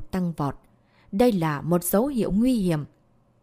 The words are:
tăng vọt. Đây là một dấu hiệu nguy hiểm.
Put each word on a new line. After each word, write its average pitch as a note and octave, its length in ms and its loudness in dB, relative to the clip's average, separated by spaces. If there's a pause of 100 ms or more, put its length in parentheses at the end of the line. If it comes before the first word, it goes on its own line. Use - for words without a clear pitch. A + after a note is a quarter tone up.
(120)
tăng F3 220 -4
vọt. C#3+ 220 -4 (560)
Đây B3 200 4
là D#3+ 300 0
một E3+ 220 0
dấu A3+ 240 2
hiệu B3+ 240 -2
nguy A#3 220 2
hiểm. F3 320 0 (580)